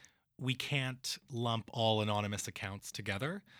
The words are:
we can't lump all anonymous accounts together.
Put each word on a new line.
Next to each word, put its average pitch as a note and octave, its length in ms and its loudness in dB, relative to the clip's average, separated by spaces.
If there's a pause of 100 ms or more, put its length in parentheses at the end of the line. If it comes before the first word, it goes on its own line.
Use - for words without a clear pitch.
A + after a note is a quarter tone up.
(380)
we B2+ 160 0
can't C3 640 -2 (140)
lump A#2 420 0
all A2+ 300 6
anonymous G#2 460 0
accounts G2+ 420 -8
together. A2 520 -4 (180)